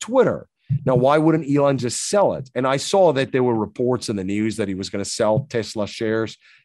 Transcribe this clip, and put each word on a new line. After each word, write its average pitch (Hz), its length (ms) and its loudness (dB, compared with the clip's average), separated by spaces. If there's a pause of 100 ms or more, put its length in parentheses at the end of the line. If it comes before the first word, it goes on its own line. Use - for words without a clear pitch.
Twitter. 214 460 0 (380)
Now, 131 100 2
why 135 220 4
wouldn't 156 320 2
Elon 139 280 2
just 120 320 -6
sell 190 240 2
it? 127 200 -8
And 127 140 -2
I 135 80 2
saw 170 380 4
that 131 180 -2
there 127 120 2
were 120 120 2
reports 123 540 -2
in 104 80 -4
the 95 80 -4
news 107 320 -2
that 107 100 -4
he 98 80 -4
was 95 140 -8
gonna 101 160 -6
sell 107 440 0
Tesla 107 380 -4
shares. 110 500 -4 (280)